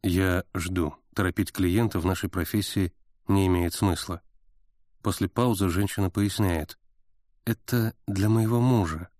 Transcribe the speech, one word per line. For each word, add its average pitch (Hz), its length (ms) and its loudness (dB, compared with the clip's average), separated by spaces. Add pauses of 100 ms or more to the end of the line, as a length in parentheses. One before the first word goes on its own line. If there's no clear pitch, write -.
"Я 92 520 0
жду. 87 420 -4 (180)
Торопить 92 380 -2
клиента 95 480 0
в 80 60 -4
нашей 92 240 -2
профессии 95 640 -2 (340)
не 98 200 2
имеет 87 260 0
смысла". 90 480 -2 (800)
После 101 280 -2
паузы 104 400 0
женщина 95 400 0
поясняет: 95 680 -2 (680)
"Это 113 500 -2 (120)
для 101 220 0
моего 113 300 2
мужа". 92 500 2 (100)